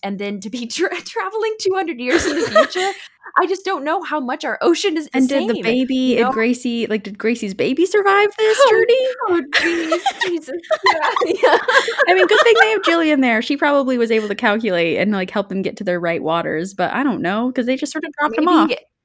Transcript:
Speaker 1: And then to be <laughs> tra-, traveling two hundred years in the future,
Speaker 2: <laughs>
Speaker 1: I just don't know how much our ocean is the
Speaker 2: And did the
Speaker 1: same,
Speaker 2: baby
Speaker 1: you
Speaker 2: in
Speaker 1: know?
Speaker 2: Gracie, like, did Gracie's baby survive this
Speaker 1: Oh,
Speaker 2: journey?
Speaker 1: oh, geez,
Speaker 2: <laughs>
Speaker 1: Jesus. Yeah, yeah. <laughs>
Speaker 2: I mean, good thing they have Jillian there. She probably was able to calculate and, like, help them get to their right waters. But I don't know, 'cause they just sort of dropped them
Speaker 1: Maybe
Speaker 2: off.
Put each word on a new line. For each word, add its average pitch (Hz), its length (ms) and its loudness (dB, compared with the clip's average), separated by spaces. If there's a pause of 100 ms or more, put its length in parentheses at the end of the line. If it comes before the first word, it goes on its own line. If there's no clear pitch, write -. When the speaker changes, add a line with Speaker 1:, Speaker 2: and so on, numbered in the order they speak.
Speaker 1:
And 196 160 -6
then 202 200 -8
to 208 100 -12
be 240 160 -8
<laughs> - 20 -12
tra-, 330 200 -2 (160)
traveling 427 560 -4
two 381 140 0
hundred 339 260 -4
years 247 240 0
in 302 120 -2
the 330 100 -2
future, 381 500 0
Speaker 2:
<laughs> - 40 -18 (380)
Speaker 1:
I 359 80 2
just 370 180 -4
don't 330 200 -4
know 339 180 -2
how 302 160 -6
much 262 260 -6
our 240 160 -4
ocean 330 360 2
is 311 100 -4
the - 120 -20
Speaker 2:
And 262 100 4
did 262 200 0
the 233 60 0
Speaker 1:
same, 180 80 -6
Speaker 2:
baby 254 320 0
Speaker 1:
you 254 240 2
Speaker 2:
in 226 60 4
Speaker 1:
know? 262 80 0
Speaker 2:
Gracie, 233 560 0
like, 214 160 -2
did 202 140 -12
Gracie's 220 360 -2
baby 262 320 0
survive 403 420 2 (100)
this 440 220 2
Speaker 1:
Oh, 539 100 8
Speaker 2:
journey? 466 360 4 (220)
Speaker 1:
oh, 339 140 2 (200)
geez, 339 400 0 (100)
Speaker 2:
<laughs> - 140 -2
Speaker 1:
Jesus. 339 340 -6 (240)
Yeah, 330 260 2 (320)
yeah. - 160 6 (240)
<laughs> 466 260 0
Speaker 2:
I 359 60 6
mean, 370 120 4
good 440 140 4
thing 466 200 6
they 440 100 6
have 415 120 0
Jillian 320 400 2
there. 233 200 2
She 277 140 -2
probably 277 420 2
was 233 120 0
able 220 180 0
to 202 60 -2
calculate 190 640 0
and, 202 140 0
like, 185 180 -2
help 202 180 -4
them 190 140 -4
get - 160 -4
to 208 60 -10
their 180 160 -2
right 170 220 -4
waters. 160 520 -4
But - 180 -2
I 240 120 -2
don't 240 180 -2
know, 220 300 -2
'cause 247 140 -2
they 262 100 0
just 285 160 -8
sort 320 120 -8
of 320 140 -10
dropped 302 180 0
them 311 100 0
Speaker 1:
Maybe 320 280 4
Speaker 2:
off. - 40 -10 (260)